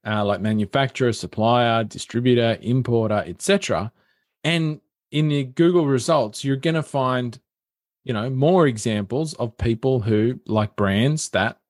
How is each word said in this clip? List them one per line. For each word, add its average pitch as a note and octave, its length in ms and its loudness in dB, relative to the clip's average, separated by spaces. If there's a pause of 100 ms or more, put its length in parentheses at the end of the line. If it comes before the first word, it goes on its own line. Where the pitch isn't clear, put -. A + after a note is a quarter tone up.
uh, G#2+ 200 -2
like G2+ 160 -2
manufacturer, A2 720 0
supplier, A2+ 720 0
distributor, A#2 760 0
importer, A#2 640 0
et F2 160 -12
cetera. A#2 520 -2 (500)
And D#3+ 380 -2 (280)
in D3+ 200 0
the C#3+ 160 0
Google E3+ 400 2
results, C3+ 580 0
you're C3+ 140 0
gonna D#3+ 260 -2
find B2+ 560 -2 (640)
you B2 100 -6
know, A2 160 -4
more D3+ 380 4
examples A2+ 680 -2
of A#2 220 -6
people B2 420 0
who, A2 480 0
like, G#2+ 280 0
brands G#2+ 540 0
that G#2+ 300 -2 (100)